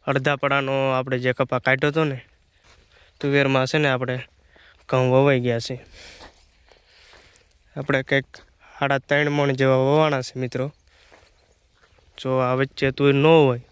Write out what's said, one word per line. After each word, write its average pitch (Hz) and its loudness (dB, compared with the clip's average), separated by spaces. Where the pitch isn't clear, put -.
અડધા 139 0
પડાનો 139 0
આપણે 131 -4
જે 127 0
કપા 127 -2
કાઢ્યો 131 2
હતો 160 0
ને 127 -8
તુવેરમાં 135 0
છે - -2
ને, 151 0
આપણે 127 -4
ઘઉં 127 2
વવાઈ 135 2
ગયા 117 -4
છે. 131 -10
આપણે 139 -2
કંઈક 135 -2
સાડા 139 0
ત્રણ 147 2
મણ 143 0
જેવા 131 2
વવાણા 147 2
છે, - -16
મિત્રો. 127 -6
જો 131 -8
આ 127 0
વચ્ચે 135 -2
તુર 139 4
ન 139 2
હોય 143 4